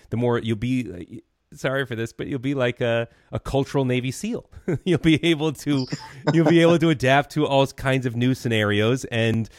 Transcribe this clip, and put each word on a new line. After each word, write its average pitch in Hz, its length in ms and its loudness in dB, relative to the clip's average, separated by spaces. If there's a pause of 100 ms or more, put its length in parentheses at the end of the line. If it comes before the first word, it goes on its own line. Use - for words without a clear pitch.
(100)
the 113 80 -4
more 120 200 2
you'll 113 180 -2
be, 123 360 -4
uh, - 280 -16 (340)
sorry 139 320 -4
for 117 100 -8
this, 113 160 -6
but - 140 -10
you'll 139 120 -6
be 135 160 -4
like 123 260 -2
a, 117 280 -2 (240)
a 117 80 -6
cultural 135 440 -2
Navy 127 260 -2
seal. - 380 -10 (180)
<laughs> 170 180 -4
You'll 170 140 2
be 160 260 2
able 156 280 0
to, 135 340 -2 (460)
you'll 165 160 4
be 165 120 6
able 170 180 6
to 165 120 2
adapt 135 420 2
to 151 140 0
all 139 200 4
kinds 131 400 -2
of 117 80 -4
new 123 200 2
scenarios 110 720 0
and, 113 420 0 (100)